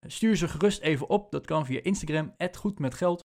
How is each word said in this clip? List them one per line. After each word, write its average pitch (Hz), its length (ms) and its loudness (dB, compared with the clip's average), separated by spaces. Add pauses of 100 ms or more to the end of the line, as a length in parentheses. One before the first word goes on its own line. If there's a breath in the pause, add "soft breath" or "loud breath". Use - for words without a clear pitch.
stuur 220 280 2
ze 165 120 0
gerust 196 340 2
even 151 280 0
op. 202 220 0
Dat 139 140 -4
kan 156 200 0
via 127 160 -2
Instagram, 156 560 -2
at 180 200 -4
Goed 202 220 -4
Met 135 140 -2
Geld. 175 280 0 (120)